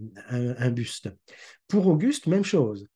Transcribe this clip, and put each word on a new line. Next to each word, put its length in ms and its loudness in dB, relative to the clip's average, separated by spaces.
un, 300 -4
un 120 2
buste. 380 -6
Pour 180 4
Auguste, 400 2
même 180 2
chose. 520 0